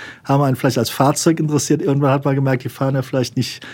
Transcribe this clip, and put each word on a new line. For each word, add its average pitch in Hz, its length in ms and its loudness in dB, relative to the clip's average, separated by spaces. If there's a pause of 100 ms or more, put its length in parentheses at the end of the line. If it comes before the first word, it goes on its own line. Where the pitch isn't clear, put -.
(240)
haben 139 180 2
einen 139 140 0
vielleicht 131 200 0
als 113 120 0
Fahrzeug 160 500 2
interessiert. 151 420 0
Irgendwann 143 300 2
hat 143 140 0
man 139 100 2
gemerkt, 135 300 0
die - 40 -8
fahren 135 260 -2
ja 135 60 0
vielleicht - 360 -4
nicht - 360 -6